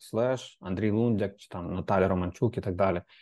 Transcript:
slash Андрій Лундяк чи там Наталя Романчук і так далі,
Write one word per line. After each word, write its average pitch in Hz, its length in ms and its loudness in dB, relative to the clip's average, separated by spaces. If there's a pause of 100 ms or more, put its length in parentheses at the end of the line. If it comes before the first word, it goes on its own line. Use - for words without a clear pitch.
(140)
slash 127 480 -2
Андрій 95 300 0
Лундяк 107 440 0
чи - 140 -20
там 87 240 -6
Наталя 92 340 2
Романчук 92 500 0
і 98 40 -6
так 92 140 -4
далі, 92 260 2 (200)